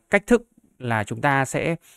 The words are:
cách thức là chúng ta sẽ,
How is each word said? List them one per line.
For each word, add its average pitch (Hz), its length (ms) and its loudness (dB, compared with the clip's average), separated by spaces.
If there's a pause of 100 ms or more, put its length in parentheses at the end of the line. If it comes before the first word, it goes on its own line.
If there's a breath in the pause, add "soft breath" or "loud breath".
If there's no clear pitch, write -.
(100)
cách - 160 0
thức 240 220 2 (300)
là 113 260 -2
chúng 113 160 -10
ta 139 240 2
sẽ, 156 320 -4 (200 soft breath)